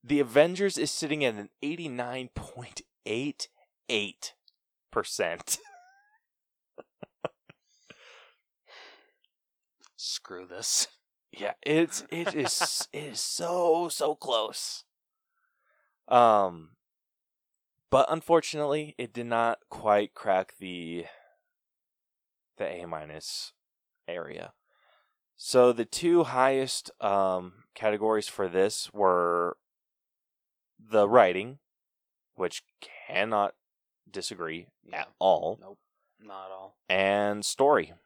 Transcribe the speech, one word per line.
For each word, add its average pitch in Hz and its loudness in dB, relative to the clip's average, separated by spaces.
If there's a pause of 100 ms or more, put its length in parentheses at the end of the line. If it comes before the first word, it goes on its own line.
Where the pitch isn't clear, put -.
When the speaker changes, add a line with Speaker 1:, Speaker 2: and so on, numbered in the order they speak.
Speaker 1:
The 143 2
Avengers 170 4
is 147 -2
sitting 151 -2
at 117 2
an 104 -10 (140)
eighty-nine 131 -8
point - -14 (240)
eight 127 -6 (400)
eight - -4 (580)
percent. - -4 (1160)
<laughs> - -20 (3000)
Speaker 2:
Screw - -12
this. - -4 (480)
Speaker 1:
Yeah, 101 -6
it's, 160 0
it 170 -6
is, - -2
Speaker 2:
<laughs> - -20
Speaker 1:
it 147 -10
is 131 -10
so, 170 0
so 151 -2
close. - -4 (1200)
Um, 101 4 (1200)
but 135 4
unfortunately, 151 0
it 117 -8
did 117 -8
not 117 0 (100)
quite 104 2
crack 95 -2
the, 87 -8 (1500)
the 101 -4
A 87 -8
minus 78 -12 (540)
area. 85 -10 (840)
So 123 6
the 113 -2
two 170 2
highest, 131 0 (100)
um, 95 0 (100)
categories 107 0
for 95 -4
this 92 0
were 87 2 (1200)
the 107 4
writing, 110 6 (800)
which 87 -4 (460)
cannot 101 0 (540)
disagree 85 -10 (160)
Speaker 2:
Yeah. - -12
Speaker 1:
at - -8 (100)
all. 92 2
Speaker 2:
Nope, - -20 (420)
not 95 -16
at 95 -14
all. 95 -18 (120)
Speaker 1:
And 101 0
story. 135 2 (120)